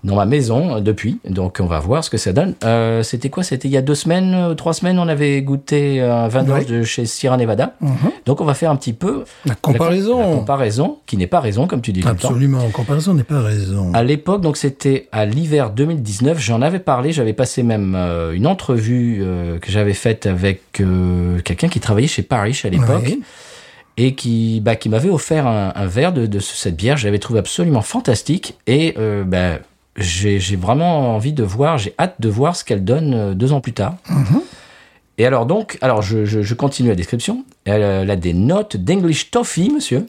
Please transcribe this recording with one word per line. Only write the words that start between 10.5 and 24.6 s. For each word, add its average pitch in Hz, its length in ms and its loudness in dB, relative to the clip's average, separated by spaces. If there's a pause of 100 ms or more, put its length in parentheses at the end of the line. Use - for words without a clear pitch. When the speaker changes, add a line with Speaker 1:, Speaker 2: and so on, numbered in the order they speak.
Speaker 1:
qui 104 100 -2
n'est 90 80 2
pas 175 140 2
raison, 117 260 0
comme 147 160 -2
tu 110 120 -4
dis 92 80 0
tout 120 80 2
le 113 60 2
temps. 90 120 -4
Speaker 2:
Absolument, 131 320 2 (120)
comparaison 147 440 0
n'est 131 80 2
pas 143 180 0
raison. 98 540 0
Speaker 1:
À 113 80 4
l'époque, 151 380 0
donc, 151 140 0
c'était 139 560 -2
à 127 140 0
l'hiver 143 460 0
deux 127 140 2
mille 156 180 -2
dix-neuf. 117 360 0
J'en 117 220 0
avais 170 160 2
parlé, 143 340 0
j'avais 117 220 0
passé 127 300 -2
même, 107 320 2
euh, 85 380 -2
une 101 140 2
entrevue, 120 760 0
euh, 87 380 -2
que 95 120 -8
j'avais 101 220 2
faite 107 320 -2
avec, 95 560 -2
euh, 90 580 2
quelqu'un 123 300 -2
qui - 100 -2
travaillait 117 300 2
chez - 120 -4
Parish 113 440 -2
à - 40 -2
l'époque. 117 360 2
Speaker 2:
Oui. 226 160 -2 (720)
Speaker 1:
Et 131 180 2
qui, 113 460 0
bah, 110 160 2